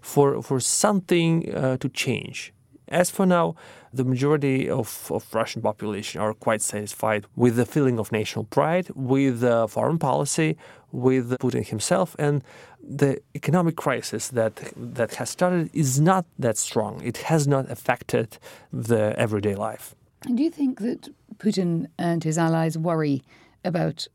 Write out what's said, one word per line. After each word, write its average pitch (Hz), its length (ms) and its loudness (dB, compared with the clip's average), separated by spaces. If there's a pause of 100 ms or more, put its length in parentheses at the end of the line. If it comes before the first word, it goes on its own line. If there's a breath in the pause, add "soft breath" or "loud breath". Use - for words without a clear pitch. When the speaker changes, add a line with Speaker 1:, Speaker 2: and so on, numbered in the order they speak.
Speaker 1:
for, 139 420 2
for 135 160 -2
something, 170 960 2
uh, 131 220 0
to 131 120 -4
change. - 640 -6 (360)
As 175 200 2
for - 160 0
now, 170 300 4 (360 loud breath)
the 131 120 -2
majority 135 680 2
of, - 420 -4
of - 220 -6
Russian 113 300 -2
population 104 580 -4
are 107 140 0
quite 110 260 0
satisfied 107 640 -2 (100)
with 120 200 4
the 120 100 2
feeling 131 320 2
of 104 140 -4
national 110 340 -2
pride, 160 480 0
with, 131 500 0
uh, 117 220 4
foreign 120 320 0
policy, 151 600 0 (340 loud breath)
with 127 480 2
Putin 123 260 0
himself, 180 540 -2
and 147 240 0 (380 loud breath)
the 139 380 0 (160)
economic 165 400 4
crisis 113 540 -4
that, 113 460 -2
that 120 400 -4
has - 140 -6
started 180 440 0
is 139 260 2
not 185 260 4 (140)
that 120 180 0
strong. 107 460 -2
It 120 140 -4
has 151 300 2
not 135 220 2
affected - 680 -2 (340 loud breath)
the 113 460 2
everyday 104 340 0
life. 107 400 -8 (320)
Speaker 2:
And 240 120 0
do 247 60 2
you 320 60 0
think 277 300 -2
that 220 300 -6 (280)
Putin 175 500 0 (120)
and 170 240 0
his 160 160 0
allies 165 380 0
worry 160 440 0 (420 soft breath)
about 160 500 -4